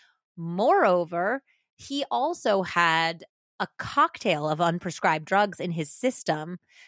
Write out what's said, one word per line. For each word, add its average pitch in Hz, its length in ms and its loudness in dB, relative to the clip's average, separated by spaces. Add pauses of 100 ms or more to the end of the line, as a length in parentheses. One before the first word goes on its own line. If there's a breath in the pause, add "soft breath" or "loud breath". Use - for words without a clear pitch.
(360 loud breath)
Moreover, 180 1080 2 (340)
he 277 340 -8
also 247 520 0
had 165 600 0 (380)
a 196 160 -4
cocktail 180 720 0
of 156 100 0
unprescribed 170 640 0
drugs 196 360 2
in 180 120 -4
his 160 200 -4
system 175 640 -4 (300 soft breath)